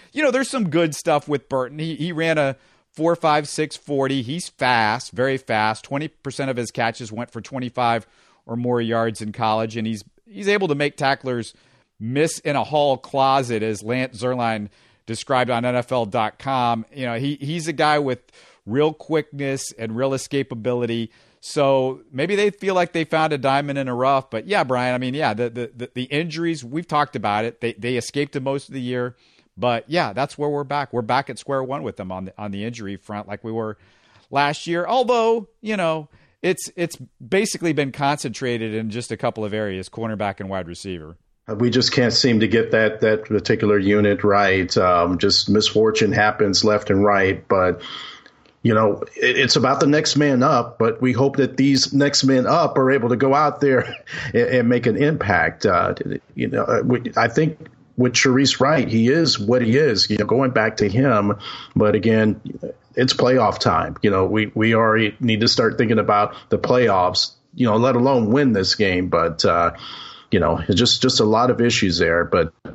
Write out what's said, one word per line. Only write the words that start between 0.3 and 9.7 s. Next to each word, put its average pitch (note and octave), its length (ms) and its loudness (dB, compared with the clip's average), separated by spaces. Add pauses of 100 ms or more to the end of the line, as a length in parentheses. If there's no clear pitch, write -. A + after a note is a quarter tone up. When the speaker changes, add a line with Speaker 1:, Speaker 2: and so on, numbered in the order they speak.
Speaker 1:
there's B3+ 180 0
some A3 200 -2
good D#3+ 260 0
stuff D3 320 -2
with C#3+ 220 -4
Burton. C3+ 300 -4
He, D#3+ 160 -6
he E3+ 180 -6
ran D#3+ 240 0
a C#3 180 0 (380)
four E3 220 0
five D3+ 320 0
six - 280 -6
forty. C3+ 480 -2
He's D3+ 260 -8
fast, A#2 640 0
very C3+ 260 -2
fast. A2 460 -2
Twenty C#3+ 240 -8
percent C3+ 420 -8
of B2+ 80 -4
his A#2 140 -6
catches A#2 400 -4
went A#2 180 -10
for A2+ 120 -14
twenty-five A#2+ 640 -4 (400)
or A2+ 80 -8
more B2 260 -2
yards A2+ 400 -2
in G#2+ 120 -8
college, A2 440 -2